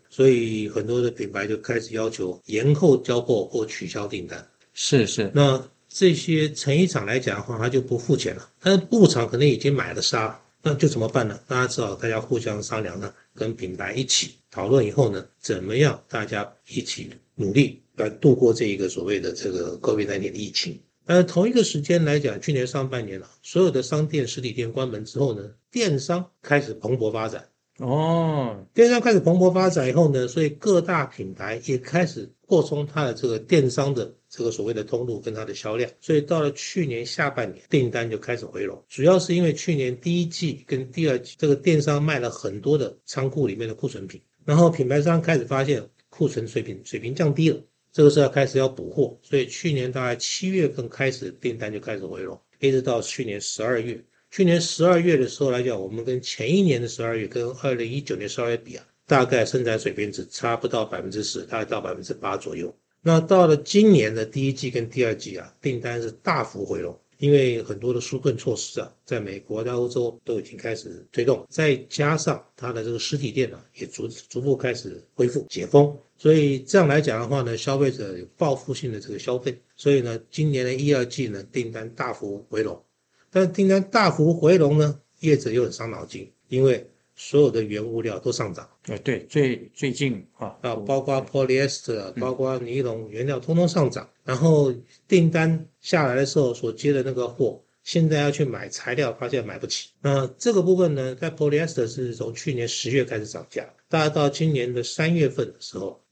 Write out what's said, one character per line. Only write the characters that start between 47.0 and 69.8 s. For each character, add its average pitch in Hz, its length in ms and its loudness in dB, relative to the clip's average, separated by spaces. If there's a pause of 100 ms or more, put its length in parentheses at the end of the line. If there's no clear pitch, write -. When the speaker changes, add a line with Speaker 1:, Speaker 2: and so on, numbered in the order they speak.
Speaker 1:
平 117 140 -8
降 147 200 0
低 160 140 4
了， 135 100 2 (340)
这 160 100 4
个 147 80 12
时 147 100 4
候 135 80 6
开 139 160 2
始 131 140 -2
要 131 100 2
补 - 220 -8
货， - 320 -2
所 - 160 -2
以 123 80 0
去 160 260 -4
年 127 180 -2
大 127 140 -6
概 120 120 -2
七 - 320 -6
月 180 200 0
份 120 200 -6
开 135 220 -2
始 101 200 -10 (100)
订 117 160 -4
单 107 160 -8
就 104 60 -8
开 107 180 -8
始 95 80 -10
回 90 180 -10
笼， 92 160 -12 (200)
一 135 140 2
直 127 100 2
到 123 180 0
去 - 240 -6
年 104 160 -6
十 - 220 -8
二 120 160 0
月。 113 240 -8 (280)
去 190 140 2
年 170 160 6
十 165 240 0
二 180 140 6
月 170 180 4
的 127 100 2
时 - 160 -6
候 135 80 2
来 123 120 0
讲， 117 180 -2
我 95 80 -8
们 113 160 -8
跟 127 160 -4
前 127 340 -2
一 202 60 4
年 147 220 4
的 120 40 -4
十 113 160 -8
二 113 140 -2
月， 107 100 -4
跟 120 240 -6 (120)
二 135 120 0
零 117 160 -4
一 135 80 -6
九 139 160 -6
年 101 140 -8
十 123 140 -6
二 120 80 -2
月 117 80 -2
比 - 180 -14
啊， - 80 -18 (220)
大 131 180 4
概 123 180 2
生 123 220 0
产 113 140 0
水 - 120 -4
平 104 220 -6
只 - 180 -12
差 117 240 -4
不 117 140 -6
到 113 160 -2
百 92 160 -8
分 95 100 -10
之 104 140 -6
十， - 200 -8
大 117 140 -8
概 107 60 -4
到 107 160 -6
百 92 140 -8
分 92 80 -14
之 - 100 -10
八 98 240 -6
左 82 180 -10
右。 85 180 -8 (280)
那 165 180 4
到 175 280 6
了 151 100 6
今 208 340 6
年 113 240 6
的 110 120 -2
第 135 200 -4
一 135 60 0
季 123 180 -6
跟 117 200 -4
第 127 160 0
二 110 80 0
季 98 240 -12
啊， 90 120 -16 (120)
订 127 180 -4
单 120 220 -6
是 113 80 -6
大 143 340 -4
幅 101 180 -10
回 92 180 -4
笼， 85 140 -8 (220)
因 143 160 4
为 127 300 4
很 110 160 -8
多 120 120 -2
的 120 80 0
纾 127 220 -6
困 127 160 0
措 117 180 -4
施 - 260 -8
啊， - 120 -12 (100)
在 120 160 -6
美 98 200 -10
国、 110 260 -8
在 123 80 -4
欧 120 160 -2